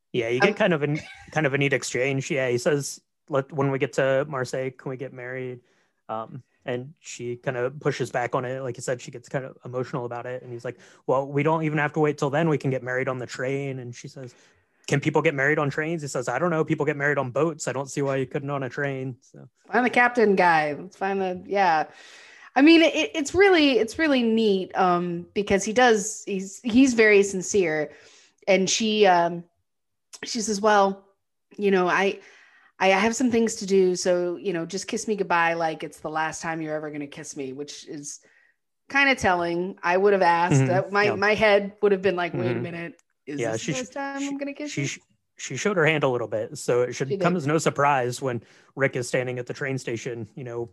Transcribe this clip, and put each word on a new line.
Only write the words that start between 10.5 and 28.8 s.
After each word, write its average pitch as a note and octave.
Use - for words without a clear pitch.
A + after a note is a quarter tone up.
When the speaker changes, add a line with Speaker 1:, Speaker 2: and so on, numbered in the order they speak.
Speaker 1:
he's A#2
like, B2
"Well, C#3
we C#3+
don't D#3+
even D#3
have D3
to D#3+
wait D3
till D3
then. D#3+
We D3
can C#3
get B2+
married B2+
on C3
the A#2+
train." C3+
And B2
she -
says, C3
"Can C#3+
people D3+
get D#3
married D#3
on C#3+
trains?" D#3
He C#3+
says, B2+
"I B2+
don't F3
know. D#3
People D#3
get D3+
married C#3+
on B2+
boats. D3+
I B2+
don't C3+
see C#3+
why C3+
you C3+
couldn't C#3
on C#3
a B2+
train." C3+
So C#3
Speaker 2:
Find A#3+
the A#3
captain A#3+
guy. E3
Let's F3
find G3
the, F#3
yeah. F3+
I C4
mean, E4
it, D4+
it's D#4
really, E4
it's A3+
really C#4+
neat, A3
um, F3
because G3
he A3
does, A3
he's, G3
he's B3
very G#3+
sincere. F3
And F#3+
she, G#3+